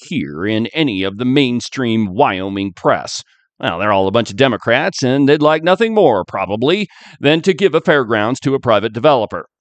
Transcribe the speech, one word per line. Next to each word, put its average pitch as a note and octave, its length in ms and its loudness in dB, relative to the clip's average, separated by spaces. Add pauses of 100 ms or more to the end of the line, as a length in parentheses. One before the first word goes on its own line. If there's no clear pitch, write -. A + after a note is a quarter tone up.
hear D#2 380 -6
in A2 220 -2
any B2 360 -2
of G2 140 -6
the B2 80 -4
mainstream A#2+ 840 0
Wyoming G2 600 -2
press. - 480 -4 (380)
Well, F2 180 -4
they're G#2 140 -2
all F#2+ 160 2
a F#2+ 40 2
bunch A2 200 2
of G2+ 60 -8
Democrats, C3 680 0
and C3+ 260 2
they'd D3 120 4
like D#3 220 2
nothing G3 300 2
more, C3 320 2
probably, A2+ 600 -2 (320)
than D#3 220 2
to F#3+ 120 2
give D#3+ 220 0
a E3+ 60 0
fairgrounds A#2 580 0
to C3+ 160 -2
a B2+ 40 -4
private A2 320 0
developer. A2+ 540 0 (160)